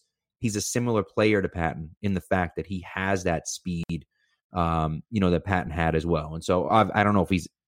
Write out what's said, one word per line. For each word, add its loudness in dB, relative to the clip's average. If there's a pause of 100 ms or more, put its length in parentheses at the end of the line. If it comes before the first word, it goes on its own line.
(420)
he's -2
a -2
similar 0
player 4
to -2
Patton -4
in 0
the 0
fact 0
that -6
he -8
has -2
that -2
speed, -6 (480)
um, -2
you -2
know, 4
that 2
Patton -2
had 0
as 0
well. -2
And -12
so 0
I've, 4
I 4
don't 4
know 4
if -4
he's 0 (200)